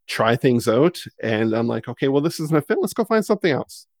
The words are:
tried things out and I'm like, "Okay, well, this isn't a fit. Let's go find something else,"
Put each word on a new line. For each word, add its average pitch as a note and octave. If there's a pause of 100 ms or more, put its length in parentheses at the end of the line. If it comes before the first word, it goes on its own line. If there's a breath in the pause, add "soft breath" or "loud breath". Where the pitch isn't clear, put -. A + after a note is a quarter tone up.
tried A2+
things A#2+
out C3 (220)
and A2
I'm A#2
like, A2+
"Okay, B2+
well, C#3+
this -
isn't D#3
a D3
fit. A3
Let's C#4
go A3+
find A3
something G3
else," - (140)